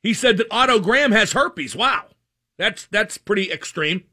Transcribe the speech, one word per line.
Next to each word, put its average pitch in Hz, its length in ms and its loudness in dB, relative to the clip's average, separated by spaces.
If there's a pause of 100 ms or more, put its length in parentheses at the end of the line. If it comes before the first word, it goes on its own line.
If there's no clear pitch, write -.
He 226 140 -2
said 240 220 2
that 220 120 0
Otto 247 300 4
Graham 240 320 2
has 214 220 2
herpes. 233 420 -2
Wow. 240 300 -2 (520)
That's, 208 300 -6
that's 214 320 -4
pretty 196 320 -2
extreme. 165 640 -4